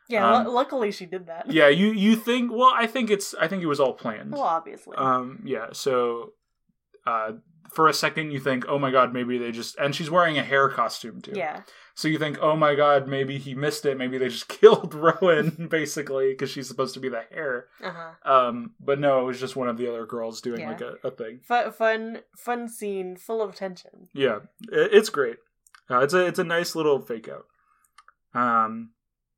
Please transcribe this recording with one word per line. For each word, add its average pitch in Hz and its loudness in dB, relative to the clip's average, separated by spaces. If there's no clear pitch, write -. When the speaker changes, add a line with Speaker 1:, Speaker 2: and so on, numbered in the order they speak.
Speaker 1:
Yeah, 226 2
Speaker 2:
Um, 226 4
Speaker 1:
lu-, 247 -6
luckily 247 0
she 190 -12
did 175 -10
that. 165 -12
Speaker 2:
Yeah, 156 8
you, 190 6
you 214 4
think, 240 0
well, 254 6
I 233 2
think 226 -2
it's, 196 -2
I 214 2
think 190 -4
it 165 -2
was 143 0
all 127 4
planned. - -8
Speaker 1:
Well, 285 -4
obviously. - -4
Speaker 2:
Um, 131 -2
yeah, 113 -6
so, 120 -2
uh, 113 -2
for 156 4
a 147 2
second 151 -4
you 139 -6
think, 131 -2
"Oh 143 0
my 139 0
god, 123 4
maybe 123 -2
they 120 -4
just," 113 -10
and 143 0
she's 156 -6
wearing 165 2
a 135 -2
hair 139 2
costume 113 -4
too. 135 -14
Speaker 1:
Yeah. 180 -6
Speaker 2:
So - -6
you 156 0
think, 147 -2
"Oh 156 4
my 151 4
god, 143 4
maybe 139 -2
he 135 -10
missed 147 -2
it. 135 0
Maybe 127 -4
they 127 0
just - -8
<laughs> - -8
killed 202 6
Rowan," 160 0
basically, 135 -2
'cause 135 -6
she's 131 -10
supposed 127 -4
to 135 -14
be 131 -6
the 117 -8
hair. 131 -8
Speaker 1:
Uh-huh. 165 -8
Speaker 2:
Um, 120 2
but 139 -2
no, 135 4
it 127 0
was 127 -6
just 131 -8
one 127 -2
of 117 -6
the 120 -4
other 117 -6
girls 113 -8
doing, 120 -6
Speaker 1:
Yeah. 117 -10
Speaker 2:
like, 110 -10
a, 120 -12
a 131 -4
thing. 117 -12
Speaker 1:
Fu-, 240 0
fun, 226 -2
fun 240 -6
scene, 190 -8
full 226 -6
of 202 -4
tension. - -14
Speaker 2:
Yeah, 123 0
i-, 160 2
it's 208 6
great. 127 -4
Uh, 127 4
it's 143 2
a, 180 4
it's 175 -4
a 185 2
nice 170 -2
little 151 2
fake 113 -10
out. - -16
Um, 113 0